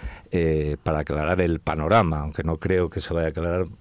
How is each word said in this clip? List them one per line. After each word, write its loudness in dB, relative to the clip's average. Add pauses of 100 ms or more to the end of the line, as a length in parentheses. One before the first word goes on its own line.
(300)
eh, 2
para 0
aclarar 0
el 2
panorama, 2
aunque -6
no -2
creo 0
que -8
se -6
vaya 0
a -2
aclarar -2 (160)